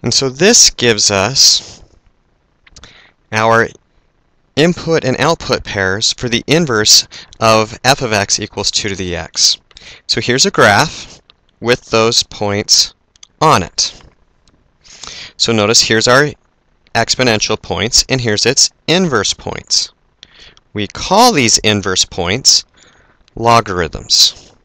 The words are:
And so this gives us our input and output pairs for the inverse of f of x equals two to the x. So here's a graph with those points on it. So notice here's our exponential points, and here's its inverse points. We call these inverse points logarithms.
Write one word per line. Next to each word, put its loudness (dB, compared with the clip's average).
And -2
so 0
this 2
gives 0
us 0
our 2
input 0
and -2
output -2
pairs -2
for -6
the -2
inverse 2
of 2
f 2
of -2
x 0
equals -6
two -4
to -6
the -8
x. -2
So -2
here's 0
a -2
graph 0
with -2
those 0
points -4
on 4
it. -8
So -2
notice 2
here's 2
our 4
exponential 0
points, -2
and -2
here's -2
its 0
inverse 0
points. -8
We -6
call 2
these 2
inverse 0
points -2
logarithms. 0